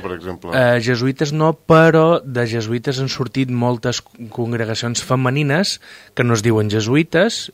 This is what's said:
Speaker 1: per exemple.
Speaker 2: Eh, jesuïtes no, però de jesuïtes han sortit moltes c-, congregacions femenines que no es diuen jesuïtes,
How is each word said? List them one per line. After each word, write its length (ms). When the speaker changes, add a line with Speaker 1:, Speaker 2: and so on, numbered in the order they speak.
Speaker 1:
per 100
exemple. 400
Speaker 2:
Eh, 320
jesuïtes 480
no, 140
però 640
de 240
jesuïtes 560
han 80
sortit 400
moltes 560
c-, 240
congregacions 720
femenines 800
que 100
no 140
es 80
diuen 240
jesuïtes, 840